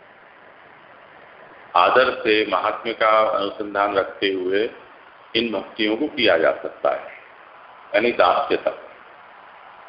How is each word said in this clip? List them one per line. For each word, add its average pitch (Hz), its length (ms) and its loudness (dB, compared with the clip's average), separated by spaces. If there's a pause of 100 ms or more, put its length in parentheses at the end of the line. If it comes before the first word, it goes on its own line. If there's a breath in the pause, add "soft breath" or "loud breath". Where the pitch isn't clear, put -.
(1800)
आदर 117 460 4
से, 107 300 2
महात्म्य 107 420 -2
का 110 240 4 (120)
अनुसंधान 101 680 -2
रखते 98 380 -2
हुए 95 360 -2 (680)
इन 113 160 -2
भक्तियों 107 460 -4
को 151 100 -2
किया 113 300 2
जा 78 160 2
सकता - 380 -4
है, - 200 -8 (840)
यानी 117 160 2
दास्य 92 460 0
तक। - 300 -8 (1000)